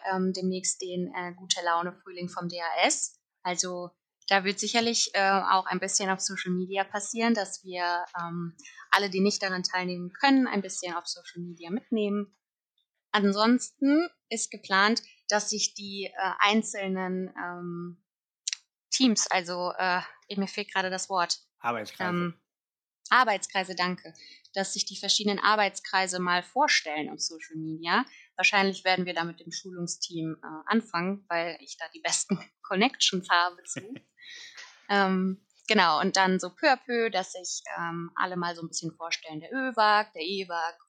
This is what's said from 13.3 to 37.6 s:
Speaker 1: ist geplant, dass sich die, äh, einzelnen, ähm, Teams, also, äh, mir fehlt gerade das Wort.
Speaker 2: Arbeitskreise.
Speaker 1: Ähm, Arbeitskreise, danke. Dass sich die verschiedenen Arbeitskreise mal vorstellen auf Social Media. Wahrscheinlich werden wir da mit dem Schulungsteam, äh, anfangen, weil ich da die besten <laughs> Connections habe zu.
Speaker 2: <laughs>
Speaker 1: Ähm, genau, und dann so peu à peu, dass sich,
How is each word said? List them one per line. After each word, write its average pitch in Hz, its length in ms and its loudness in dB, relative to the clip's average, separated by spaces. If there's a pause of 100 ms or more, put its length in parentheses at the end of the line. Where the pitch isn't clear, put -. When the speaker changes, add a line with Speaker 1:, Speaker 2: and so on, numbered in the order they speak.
Speaker 1:
ist - 220 -4
geplant, 208 520 2 (260)
dass 208 220 2
sich 208 240 -2
die, 196 400 -8
äh, 190 240 -2
einzelnen, 190 960 2 (100)
ähm, 175 640 -8 (840)
Teams, 240 380 4
also, 180 500 -2
äh, 180 220 2 (360)
mir 196 120 0
fehlt - 240 -8
gerade 185 180 0
das 185 180 -6
Wort. 175 300 0 (200)
Speaker 2:
Arbeitskreise. 120 520 -4
Speaker 1:
Ähm, 175 300 -2 (680)
Arbeitskreise, 196 640 2
danke. 180 380 -2 (420)
Dass 196 180 -2
sich - 140 -2
die 190 100 -12
verschiedenen 202 420 0
Arbeitskreise 196 800 2
mal 180 240 2
vorstellen 156 680 0
auf - 100 -12
Social 160 360 -8
Media. 165 480 0 (320)
Wahrscheinlich 196 480 2
werden 185 220 4
wir 180 80 -4
da 170 100 0
mit 170 160 -10
dem 165 120 -16
Schulungsteam, 170 880 -6
äh, - 40 -14 (200)
anfangen, 202 600 -2
weil 170 320 -2
ich - 180 -16
da 165 160 -10
die 165 60 -16
besten 170 380 -2
<laughs> - 240 -18
Connections 196 680 0
habe 175 320 2
zu. - 180 -10
Speaker 2:
<laughs> - 300 -16 (800)
Speaker 1:
Ähm, 190 560 2 (220)
genau, 175 340 6
und 190 160 2
dann 185 220 6
so 180 120 -2
peu - 180 0
à 254 80 6
peu, 233 340 0
dass 185 220 -2
sich, 180 300 -10 (140)